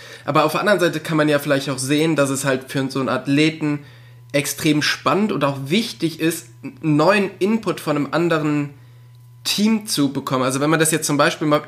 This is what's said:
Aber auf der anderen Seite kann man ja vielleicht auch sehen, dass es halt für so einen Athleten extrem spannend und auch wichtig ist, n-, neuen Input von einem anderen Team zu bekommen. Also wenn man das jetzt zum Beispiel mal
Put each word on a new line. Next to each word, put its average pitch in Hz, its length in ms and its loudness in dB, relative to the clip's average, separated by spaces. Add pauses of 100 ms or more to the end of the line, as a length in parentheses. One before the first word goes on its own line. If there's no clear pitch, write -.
(240)
Aber 151 220 2
auf 151 60 -2
der 175 100 -2
anderen 190 180 2
Seite 156 200 0
kann 156 180 -2
man 151 100 2
ja 147 100 2
vielleicht 143 300 -2
auch 131 100 -4
sehen, 147 380 0
dass 139 140 2
es 135 160 -4
halt 131 260 -2
für 135 180 -2
so 139 80 -4
einen 123 120 0
Athleten 147 680 0 (520)
extrem 147 480 0
spannend 175 520 0
und 143 120 -2
auch 135 220 -2
wichtig 165 520 -2
ist, 165 280 -2 (160)
n-, - 180 -14
neuen 175 500 4 (100)
Input 208 400 0
von 151 160 -2
einem 143 160 -2
anderen 151 580 0 (760)
Team 214 420 0
zu 139 280 0
bekommen. 131 300 -2
Also 135 160 0
wenn 147 100 2
man 160 100 2
das 160 120 4
jetzt 156 140 -2
zum 147 120 0
Beispiel 165 280 0
mal 151 220 2